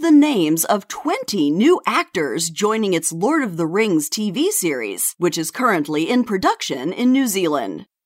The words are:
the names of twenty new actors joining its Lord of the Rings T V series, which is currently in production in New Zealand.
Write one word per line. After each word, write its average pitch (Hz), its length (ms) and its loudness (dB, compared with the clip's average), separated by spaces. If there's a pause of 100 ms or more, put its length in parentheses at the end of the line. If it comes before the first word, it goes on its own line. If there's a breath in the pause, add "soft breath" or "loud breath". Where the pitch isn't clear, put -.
the 330 100 2
names 233 540 4
of 202 240 -2
twenty 240 640 -2
new 254 340 4
actors 170 640 -2
joining 208 440 0
its 165 180 -2
Lord 262 320 0
of 175 120 -6
the 165 100 -2
Rings 175 420 0
T 214 240 -4
V 302 180 0
series, 120 680 -4
which 170 200 0
is 160 140 -4
currently 160 580 0
in 247 140 2
production 233 680 -2
in 247 200 2
New 269 160 2
Zealand. 147 580 -2 (200)